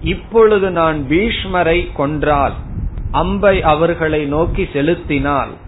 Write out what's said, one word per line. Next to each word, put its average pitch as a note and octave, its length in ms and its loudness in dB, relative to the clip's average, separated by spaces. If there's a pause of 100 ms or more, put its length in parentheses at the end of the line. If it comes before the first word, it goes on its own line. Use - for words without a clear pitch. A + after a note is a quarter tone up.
இப்பொழுது G#3+ 640 2
நான் D#3+ 360 0
பீஷ்மரை F3 720 0 (140)
கொன்றால், C#3+ 640 0 (560)
அம்பை F#3+ 520 2
அவர்களை D#3 640 2
நோக்கி D#3+ 400 0
செலுத்தினால் C#3+ 880 -2 (140)